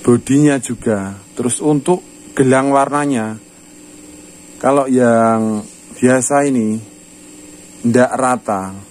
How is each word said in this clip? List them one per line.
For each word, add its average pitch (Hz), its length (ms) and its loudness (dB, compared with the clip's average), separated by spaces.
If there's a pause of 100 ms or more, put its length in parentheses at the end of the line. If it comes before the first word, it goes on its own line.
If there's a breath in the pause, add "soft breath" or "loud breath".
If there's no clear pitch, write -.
Bodinya 135 560 2
juga. 104 560 -6 (180)
Terus 123 300 -4
untuk 151 400 0 (320)
gelang 135 400 2
warnanya, 135 640 -2 (1200)
kalau 135 320 2
yang 113 720 2 (320)
biasa 131 500 0
ini, 113 320 -2 (1080)
ndak 120 320 2
rata. 110 560 -4 (160)